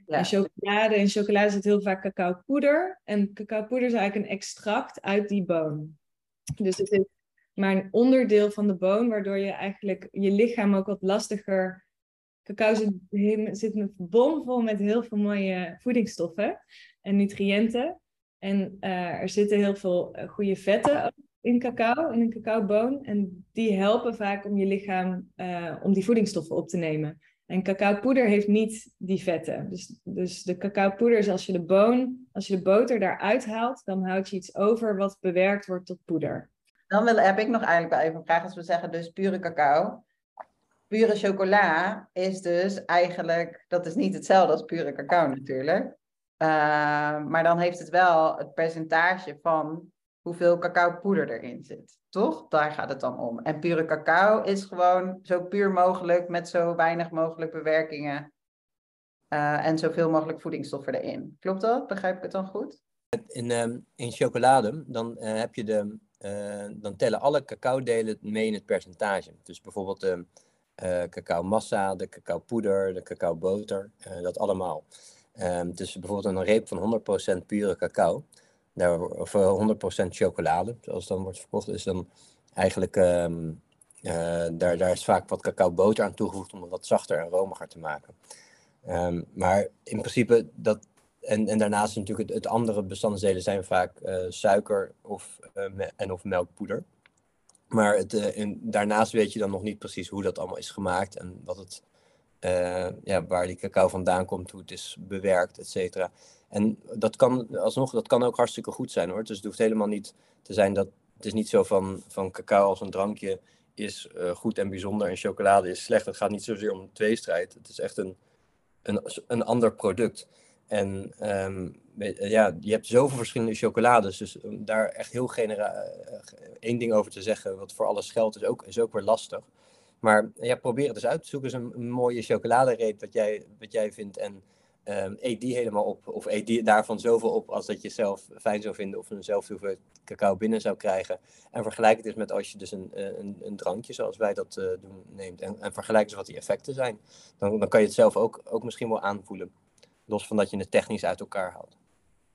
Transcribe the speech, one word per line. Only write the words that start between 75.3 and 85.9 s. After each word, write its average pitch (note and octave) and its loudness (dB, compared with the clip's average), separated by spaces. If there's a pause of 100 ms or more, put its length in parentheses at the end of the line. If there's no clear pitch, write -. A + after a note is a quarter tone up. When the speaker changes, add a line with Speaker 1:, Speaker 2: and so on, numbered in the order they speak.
Speaker 3:
Ehm, F2 -4
dus F2+ -10
bijvoorbeeld G2 -4
een F#2 -2
reep A2 2
van F#2+ -6
honderd G#2+ -2
procent F2+ -2
pure G#2 -2
cacao, G2 0 (480)
daar, F2 2
of, - -6
eh, G2 4
honderd G#2 2
procent F#2 -4
chocolade, F#2 0
zoals - -8
het - -6
dan F#2 -4
wordt F#2+ -10
verkocht, - -6
is - -8
dan F#2 -4 (460)
eigenlijk, F#2 0
ehm, E2+ 2 (500)
eh, E2+ -2
daar, E2+ 0
daar F2+ 2
is F2 -2
vaak F#2+ 2
wat - -6
cacaoboter F#2+ 2